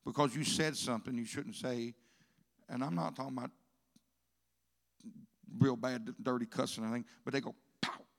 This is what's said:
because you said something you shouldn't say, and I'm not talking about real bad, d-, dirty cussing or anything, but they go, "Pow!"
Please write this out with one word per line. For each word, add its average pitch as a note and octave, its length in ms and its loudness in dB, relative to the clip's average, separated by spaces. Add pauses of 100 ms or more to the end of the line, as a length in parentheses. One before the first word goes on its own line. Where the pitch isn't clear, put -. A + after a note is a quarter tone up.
because C3+ 300 4
you C#3+ 100 0
said D#3 320 4
something A#2+ 400 0
you A#2+ 80 -2
shouldn't A2 320 -6
say, A#2+ 380 -2 (760)
and B2 140 -4
I'm D#3 120 0
not D#3+ 220 0
talking C3+ 200 -4
about B2 140 -4 (2000)
real B2+ 180 6
bad, A#2+ 280 -2
d-, A#2+ 80 -6 (100)
dirty A#2+ 240 2
cussing A#2 380 -2
or A2 40 -2
anything, A#2+ 160 0 (200)
but B2+ 80 -2
they C3+ 80 4
go, A#2 140 -6 (260)
"Pow!" - 200 -4 (180)